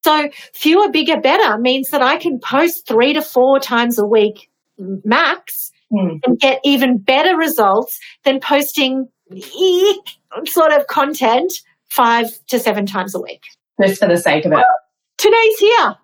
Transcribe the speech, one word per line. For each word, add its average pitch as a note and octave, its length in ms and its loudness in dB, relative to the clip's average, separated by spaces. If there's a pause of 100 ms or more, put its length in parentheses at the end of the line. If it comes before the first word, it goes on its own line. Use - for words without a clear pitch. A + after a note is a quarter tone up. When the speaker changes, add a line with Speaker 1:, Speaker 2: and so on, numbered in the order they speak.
Speaker 1:
So D4+ 260 0 (240)
fewer, F#4 360 2
bigger, B3 300 -2
better C4 400 0
means C4 300 -2
that C#4+ 120 -2
I C4+ 160 0
can C#4+ 220 -4
post D#4 480 -2
three B3 260 2
to D4+ 80 -2
four C4+ 380 2
times A#3+ 380 -2
a G#3 80 0
week G#3 440 0 (280)
max A3 920 -4 (180)
Speaker 2:
Mm. F3+ 360 -2
Speaker 1:
and B3 120 0
get C4 280 0
even C4 320 2
better D4+ 400 0
results A#3 600 0 (280)
than C4+ 160 0
posting C4+ 680 -2 (260)
eek F#4 680 0 (420)
sort D#4 300 2
of C#4+ 140 2
content C#4 640 0 (360)
five A#3 380 0 (200)
to B3 120 -2
seven G3+ 260 -2
times G3 300 -6
a - 60 -6
week. - 220 -16 (380)
Speaker 2:
Just G3 200 0
for G#3 80 2
the E3+ 80 2
sake D3+ 260 0
of D#3+ 80 0
it. D#3 40 2
Speaker 1:
Well, F#5 100 4 (520)
Tanae's A4 420 4
here. G4+ 440 2